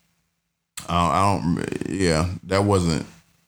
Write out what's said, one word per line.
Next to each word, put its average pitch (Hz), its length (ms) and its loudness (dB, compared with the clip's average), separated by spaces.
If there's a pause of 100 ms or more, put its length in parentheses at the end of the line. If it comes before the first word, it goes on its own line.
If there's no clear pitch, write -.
(880)
uh, 85 40 -2
I 87 480 2
don't, - 480 -4
yeah, 85 400 2 (160)
that 95 200 0
wasn't, 87 420 2 (420)